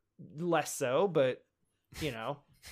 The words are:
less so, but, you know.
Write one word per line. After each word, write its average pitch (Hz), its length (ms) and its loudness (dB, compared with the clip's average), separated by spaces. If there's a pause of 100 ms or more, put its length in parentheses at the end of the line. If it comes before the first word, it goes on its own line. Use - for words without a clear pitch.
(400)
less 165 340 0
so, 143 340 2
but, 139 360 2 (580)
you 147 100 -2
know. 117 260 -6 (340)